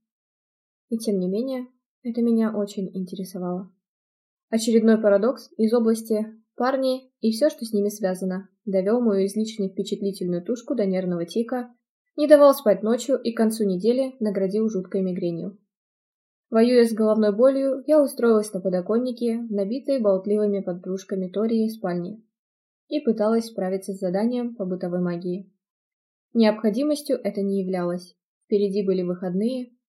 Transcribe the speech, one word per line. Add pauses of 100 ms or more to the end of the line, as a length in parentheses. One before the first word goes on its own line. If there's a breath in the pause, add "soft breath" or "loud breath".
(880)
И
тем
не
менее, (360)
это
меня
очень
интересовало. (760)
Очередной
парадокс
из
области (280)
"парни" (120)
и
все,
что
с
ними
связано, (160)
довел
мою
излишне
впечатлительную
тушку
до
нервного
тика, (440)
не
давал
спать
ночью
и
к
концу
недели
наградил
жуткой
мигренью. (920)
Воюя
с
головной
болью,
я
устроилась
на
подоконнике, (100)
набитой
болтливыми
подружками
Тории
спальни, (680)
и
пыталась
справиться
с
заданием
по
бытовой
магии. (840)
Необходимостью
это
не
являлось. (280)
Впереди
были
выходные, (180)